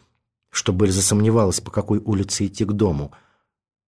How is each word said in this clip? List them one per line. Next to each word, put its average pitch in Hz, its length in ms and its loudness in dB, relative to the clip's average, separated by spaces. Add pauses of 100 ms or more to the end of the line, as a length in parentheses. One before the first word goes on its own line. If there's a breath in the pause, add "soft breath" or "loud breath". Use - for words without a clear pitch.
(500)
что - 240 -2
Белль 95 180 2
засомневалась, 104 680 2
по - 80 -14
какой 104 300 -2
улице 98 480 -2
идти 101 180 -4
к 101 80 0
дому. 82 400 0 (760 soft breath)